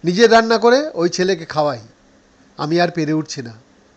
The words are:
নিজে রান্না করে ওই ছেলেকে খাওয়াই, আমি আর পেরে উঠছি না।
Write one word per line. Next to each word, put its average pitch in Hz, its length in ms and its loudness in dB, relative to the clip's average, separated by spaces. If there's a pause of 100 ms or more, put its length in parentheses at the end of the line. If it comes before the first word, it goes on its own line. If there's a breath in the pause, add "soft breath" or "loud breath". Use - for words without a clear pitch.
নিজে 180 240 4
রান্না 226 300 4
করে 247 360 2
ওই 170 160 -2
ছেলেকে 185 360 -4
খাওয়াই, 147 340 -4 (800)
আমি 165 240 -2
আর 170 100 0
পেরে 156 220 -4
উঠছি 147 280 -6
না। 117 120 -14 (440)